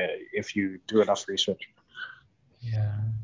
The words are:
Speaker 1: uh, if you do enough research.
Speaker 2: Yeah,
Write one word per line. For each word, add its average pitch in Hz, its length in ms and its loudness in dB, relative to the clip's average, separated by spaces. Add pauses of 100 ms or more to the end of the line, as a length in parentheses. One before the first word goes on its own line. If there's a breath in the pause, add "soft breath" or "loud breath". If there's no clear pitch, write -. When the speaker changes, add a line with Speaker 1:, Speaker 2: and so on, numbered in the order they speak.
Speaker 1:
uh, 82 120 -2 (160)
if 104 240 -4
you 95 300 0
do 110 160 6
enough 98 260 2
research. 98 400 -2 (920 loud breath)
Speaker 2:
Yeah, 107 340 0 (300)